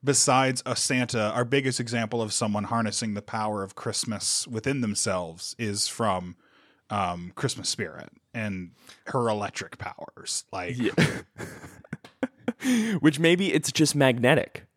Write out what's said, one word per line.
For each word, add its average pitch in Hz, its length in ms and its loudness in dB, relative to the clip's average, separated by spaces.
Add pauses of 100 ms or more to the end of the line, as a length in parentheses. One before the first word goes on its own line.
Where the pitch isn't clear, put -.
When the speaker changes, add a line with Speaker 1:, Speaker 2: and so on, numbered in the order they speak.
Speaker 1:
besides 131 640 4
a 123 80 -4
Santa, 120 560 0
our 123 140 0
biggest 131 340 0
example 117 420 -2
of 107 120 -2
someone 107 320 0
harnessing 110 500 -2
the 104 80 -6
power 107 400 -4
of 98 140 -10
Christmas - 720 -4
within 131 320 -2
themselves 92 760 -2
is 101 300 -2
from, 92 480 0 (560)
um, 87 460 -2
Christmas - 320 -4
Spirit 69 400 -6 (260)
and 95 380 -6 (340)
her 120 220 0
electric 104 500 -4
powers. - 760 -8
Like, 92 240 -4
Speaker 2:
Yeah. - 440 2 (1700)
<laughs> 170 40 0
Which 147 220 4
maybe 175 340 4
it's - 160 2
just - 240 4
magnetic. 131 680 4 (120)